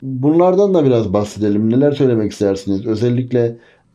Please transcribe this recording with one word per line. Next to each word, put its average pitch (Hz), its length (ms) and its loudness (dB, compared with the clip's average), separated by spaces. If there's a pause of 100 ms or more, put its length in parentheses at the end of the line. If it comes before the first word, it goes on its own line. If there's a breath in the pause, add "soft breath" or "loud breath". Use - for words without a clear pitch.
Bunlardan 170 720 2
da 160 120 2
biraz 113 280 0
bahsedelim. 104 560 -2
Neler 135 220 2
söylemek 123 400 0
istersiniz? 98 540 -2
Özellikle 117 720 -2 (380 loud breath)